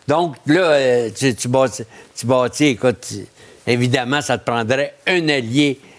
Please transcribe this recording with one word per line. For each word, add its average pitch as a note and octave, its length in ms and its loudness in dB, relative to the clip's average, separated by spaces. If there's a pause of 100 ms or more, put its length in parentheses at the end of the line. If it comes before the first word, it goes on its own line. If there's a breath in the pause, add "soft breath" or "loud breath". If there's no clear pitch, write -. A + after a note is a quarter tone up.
Donc D#3 380 0
là, D#3 160 4
euh, B2+ 520 2
tu, B2+ 220 0
tu - 140 -6
bâtis, C3 340 0 (340 loud breath)
tu - 80 -8
bâtis, B2+ 420 2
écoute, B2 420 0
tu, G2+ 180 -12 (420 loud breath)
évidemment, B2 520 0
ça B2+ 160 -2
te - 120 -8
prendrait B2 440 -2 (120)
un F3 220 0
allié, C#3 540 0 (180 loud breath)